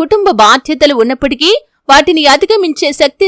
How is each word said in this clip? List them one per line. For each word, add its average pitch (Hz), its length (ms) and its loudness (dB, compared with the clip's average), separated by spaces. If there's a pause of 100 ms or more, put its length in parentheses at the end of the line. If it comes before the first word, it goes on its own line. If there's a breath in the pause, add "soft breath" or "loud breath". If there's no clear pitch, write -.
కుటుంబ 403 240 0 (160)
బాధ్యతలు 269 600 0
ఉన్నప్పటికీ, 277 480 -2 (380)
వాటిని 311 400 2
అధిగమించే 349 560 -2 (140)
శక్తి 302 260 -2